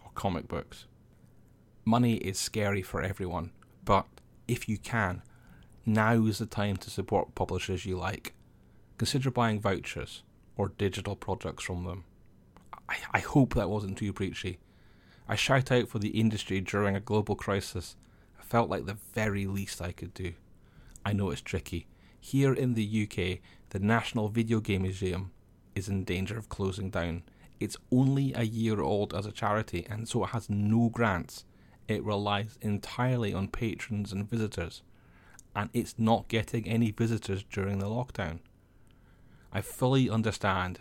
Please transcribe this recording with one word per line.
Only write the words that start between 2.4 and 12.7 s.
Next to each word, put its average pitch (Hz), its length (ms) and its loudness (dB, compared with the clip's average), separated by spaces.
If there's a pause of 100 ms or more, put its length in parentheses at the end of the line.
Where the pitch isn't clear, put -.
for - 200 -6
everyone, 90 500 -4 (340)
but 98 200 4 (420)
if - 200 -2
you 107 100 0
can, 95 460 0 (640)
now 110 400 6
is 110 140 0
the 113 60 -4
time 101 320 -2
to - 120 -14
support - 460 0
publishers 92 500 -2
you 92 120 -2
like. - 360 -6 (640)
Consider 135 340 0
buying 110 300 2
vouchers - 600 -2 (340)
or 95 200 0
digital 98 380 -2
products - 480 -6
from 90 220 -4
them. 90 180 -8 (840)